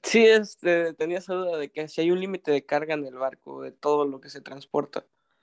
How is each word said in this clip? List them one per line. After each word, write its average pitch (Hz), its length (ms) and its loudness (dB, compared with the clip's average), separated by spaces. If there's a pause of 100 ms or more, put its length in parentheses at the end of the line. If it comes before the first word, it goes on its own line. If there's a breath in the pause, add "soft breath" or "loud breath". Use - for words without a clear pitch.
Sí, 226 220 6
este, 175 680 4
tenía 170 260 -4
esa 185 140 -8
duda 180 240 -4
de 143 140 -8
que 156 160 -8
si 156 140 -6
hay 170 100 4
un 180 80 2
límite 185 320 -4
de 139 140 0
carga 156 280 -4
en 147 120 -6
el 127 100 -16
barco, 135 460 -8
de 131 100 -12
todo 147 340 0
lo 135 140 -6
que 143 100 -20
se 139 120 -18
transporta. 143 640 -8 (380)